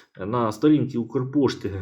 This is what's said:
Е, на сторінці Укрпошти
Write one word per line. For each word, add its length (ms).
Е, 60
на 260
сторінці 460
Укрпошти 720